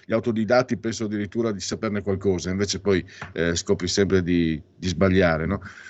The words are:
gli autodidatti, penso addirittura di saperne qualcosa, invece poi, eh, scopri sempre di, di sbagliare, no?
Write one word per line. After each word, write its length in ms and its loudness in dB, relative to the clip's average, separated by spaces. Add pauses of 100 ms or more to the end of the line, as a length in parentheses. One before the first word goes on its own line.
gli 80 -6
autodidatti, 640 2
penso 280 -6
addirittura 460 -2
di 100 -6
saperne 420 -4
qualcosa, 480 -2
invece 300 -2
poi, 240 0 (280)
eh, 240 0
scopri 320 -2
sempre 340 4
di, 380 2 (160)
di 120 -6
sbagliare, 580 2
no? 140 -2 (300)